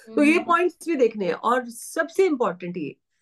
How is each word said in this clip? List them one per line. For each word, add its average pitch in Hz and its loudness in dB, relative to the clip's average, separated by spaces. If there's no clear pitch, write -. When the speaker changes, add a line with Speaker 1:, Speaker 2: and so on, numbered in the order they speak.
Speaker 1:
तो 294 4
ये 302 6
Speaker 2:
हम्म। 349 2
Speaker 1:
पॉइंट्स 349 0
भी 330 0
देखने 220 2
हैं। - 0
और 240 0
सबसे 320 -2
इंपॉर्टेंट 190 -2
ये 143 -8